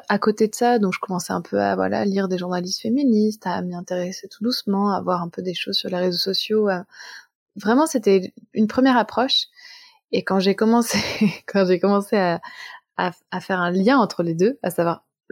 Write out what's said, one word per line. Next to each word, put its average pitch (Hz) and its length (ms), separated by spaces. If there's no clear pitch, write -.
À 202 120
côté 214 280
de 214 80
ça, 240 240
donc 190 140
je - 60
commençais 185 340
un 185 80
peu 196 180
à, 202 160
voilà, 190 300
lire 196 240
des 185 80
journalistes 180 440
féministes, 220 640
à 185 160
m'y 180 140
intéresser 180 540
tout - 120
doucement, 208 500
à 190 100
voir 180 200
un 170 60
peu 180 140
des 180 120
choses 190 220
sur 190 140
les 180 80
réseaux 180 200
sociaux, 208 520
à, 180 160
vraiment, 240 300
c'était 196 460
une 214 140
première 254 300
approche. 233 500
Et - 100
quand 190 160
j'ai 196 160
commencé, 226 420
<laughs> - 500
quand 196 180
j'ai 180 140
commencé 202 360
à, 175 240
à, 180 160
à 185 100
faire 185 180
un 175 120
lien 196 260
entre 196 260
les 165 100
deux, 196 300
à 185 60
savoir 170 340